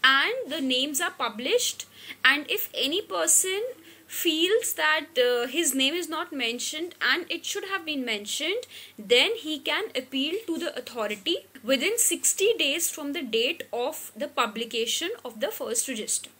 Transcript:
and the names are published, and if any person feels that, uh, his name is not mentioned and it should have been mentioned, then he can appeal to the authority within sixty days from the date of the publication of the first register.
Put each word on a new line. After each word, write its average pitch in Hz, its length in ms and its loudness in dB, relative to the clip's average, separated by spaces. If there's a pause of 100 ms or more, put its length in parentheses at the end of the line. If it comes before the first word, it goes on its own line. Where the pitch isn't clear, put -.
and 277 320 6 (120)
the 294 160 -2
names 262 360 2
are 349 120 0
published, 254 720 0 (400)
and 285 260 4
if - 220 -2
any 285 300 -2
person 370 580 2 (460)
feels 359 680 2
that, 311 360 0 (100)
uh, 247 280 4
his 311 280 0
name 269 180 4
is 339 160 -2
not 330 240 -4
mentioned 269 720 -4
and 285 260 2
it 330 160 -6
should 403 220 -6
have 381 180 -4
been 302 180 -4
mentioned, 247 640 -4 (320)
then 247 380 4
he 311 220 -6
can 320 360 -2
appeal 269 420 -2 (100)
to 330 100 -2
the 330 180 -4
authority 233 640 -4 (260)
within 269 360 2
sixty - 560 4
days 311 360 0
from 285 220 -6
the 339 80 -4
date 233 500 0
of 247 460 -4
the 285 120 -6
publication 233 800 -2 (120)
of 214 180 -10
the 285 80 0
first 240 380 -2
register. - 540 -4